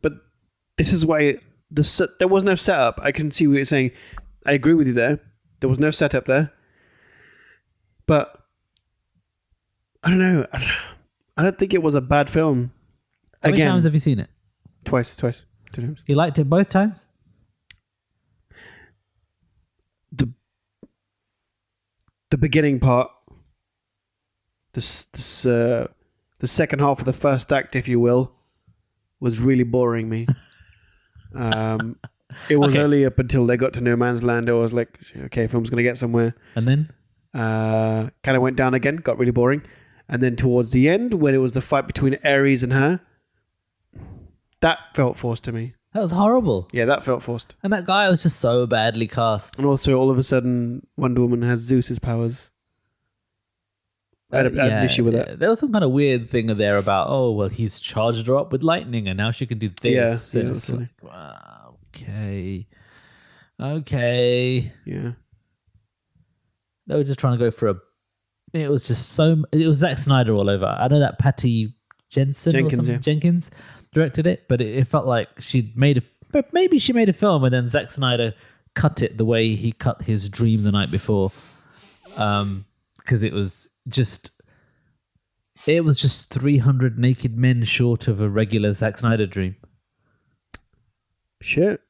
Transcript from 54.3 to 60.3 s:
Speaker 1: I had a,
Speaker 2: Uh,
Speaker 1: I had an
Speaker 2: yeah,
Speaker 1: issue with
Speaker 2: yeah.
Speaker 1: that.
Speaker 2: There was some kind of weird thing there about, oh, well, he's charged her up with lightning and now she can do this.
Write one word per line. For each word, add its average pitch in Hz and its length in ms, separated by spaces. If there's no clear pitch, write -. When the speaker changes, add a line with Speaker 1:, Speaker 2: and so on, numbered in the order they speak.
Speaker 1:
I 131 60
had 131 80
a, - 20
Speaker 2:
Uh, - 40
Speaker 1:
I 135 120
had 117 80
an 127 60
Speaker 2:
yeah, 127 60
Speaker 1:
issue 120 200
with 113 100
Speaker 2:
yeah. 120 100
Speaker 1:
that. - 140
Speaker 2:
There 170 100
was 226 120
some 285 100
kind 208 140
of 131 80
weird 131 360
thing 117 180
there 104 300
about, 98 320
oh, 131 240
well, 101 160
he's 104 300
charged 113 480
her 131 100
up 143 140
with 131 140
lightning 123 420
and 95 100
now 107 140
she 117 160
can 110 120
do 107 100
this. 117 640